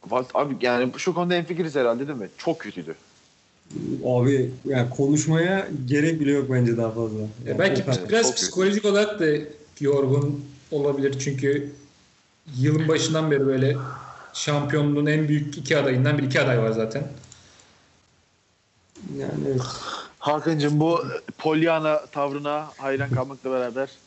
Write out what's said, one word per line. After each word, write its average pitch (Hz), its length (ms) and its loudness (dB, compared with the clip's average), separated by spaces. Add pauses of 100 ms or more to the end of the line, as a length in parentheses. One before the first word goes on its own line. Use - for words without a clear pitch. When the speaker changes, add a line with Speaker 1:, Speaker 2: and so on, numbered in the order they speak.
(100)
Speaker 1:
Valt-, 127 240 -2
abi 139 280 0
yani 123 340 2
şu 180 180 -2
konuda 175 200 0
hemfikiriz 170 420 -2
herhalde 123 320 2
değil 143 100 -6
mi? 95 100 -8 (100)
Çok - 220 -2
kötüydü. 85 340 -10 (1080)
Speaker 2:
Abi 123 460 2 (140)
yani 123 260 0
konuşmaya 160 760 2 (180)
gerek 147 340 2
bile 143 120 2
yok 139 200 2
bence 120 240 4
daha 113 140 0
fazla. 110 300 -4
Speaker 3:
Ya 107 60 -4 (200)
Speaker 2:
Yani - 120 -2
Speaker 3:
belki 190 240 2
Speaker 2:
o - 40 -2
kadar. 117 220 -2
Speaker 3:
biraz 226 140 4
Speaker 1:
Çok 196 100 2
kötü. - 100 -2
Speaker 3:
psikolojik 202 420 0
olarak 208 360 2
da 165 40 2 (560)
yorgun 139 640 2 (260)
olabilir 139 480 0
çünkü 143 540 -2 (840)
yılın 151 320 2
başından 160 420 2
beri 135 160 4
böyle 135 300 2 (580)
şampiyonluğun 147 720 0
en 151 220 2
büyük 147 300 0
iki 156 200 0
adayından 131 400 4
bir 143 40 0
iki 131 180 2
aday 127 180 4
var 110 140 2
zaten. 110 300 -2 (2250)
Speaker 2:
Yani 147 300 -6
evet. 131 120 0 (580)
Speaker 1:
Hakan'cığım 151 640 0
bu 247 240 2 (340)
Pollyanna 156 680 2
tavrına 147 600 -4 (100)
hayran 135 340 -2
kalmakla 131 400 -4
beraber 127 380 -2 (180)